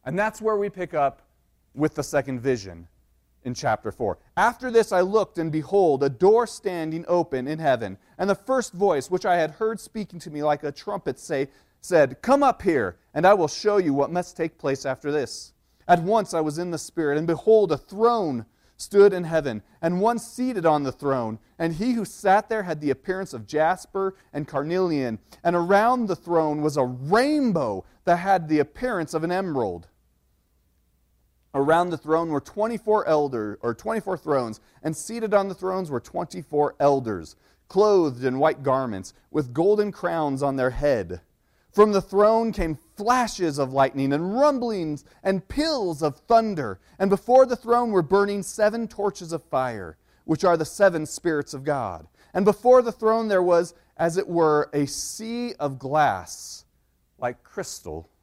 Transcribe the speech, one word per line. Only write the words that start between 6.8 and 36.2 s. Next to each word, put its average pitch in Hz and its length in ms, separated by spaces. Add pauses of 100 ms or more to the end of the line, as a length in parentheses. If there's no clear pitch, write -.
open 147 400
in 156 120
heaven. 117 380 (200)
And 190 120
the 196 60
first - 380
voice, 190 380
which 180 140
I 180 100
had 160 160
heard 220 280
speaking 185 400
to 160 120
me 147 120
like 147 200
a 143 80
trumpet, 175 480
say, 143 300 (320)
said, 143 400
'Come 277 220
up - 180
here, 127 360 (160)
and 156 120
I 196 80
will 175 140
show 208 300
you 165 160
what 139 180
must 175 240
take 165 220
place 139 280
after 139 260
this.' - 420 (340)
At 175 140
once 202 320
I 160 80
was 151 160
in 175 140
the 156 80
Spirit, 151 400
and 165 80
behold, 196 440
a 143 60
throne 196 720 (300)
stood 196 360
in 180 100
heaven, 147 380 (200)
and 180 200
one 233 160
seated 240 480
on 151 160
the 135 100
throne. 123 460 (220)
And 165 140
he 220 200
who 226 100
sat 202 460
there 220 140
had 156 180
the 147 80
appearance 185 440
of 113 120
jasper 185 720 (180)
and - 140
carnelian. 147 720 (240)
And 175 120
around 208 520
the 175 80
throne 156 460
was 147 140
a 139 80
rainbow 160 1000 (200)
that 170 120
had 175 320
the 156 100
appearance 190 540
of 160 100
an 170 80
emerald. 131 560 (1700)
Around 160 380
the 160 60
throne 160 320
were 143 120
twenty-four 214 640
elder, 131 560
or 117 120
twenty-four 202 440
thrones, 127 420 (240)
and 156 140
seated 220 360
on 196 140
the 185 80
thrones 185 340
were 123 120
twenty-four 151 800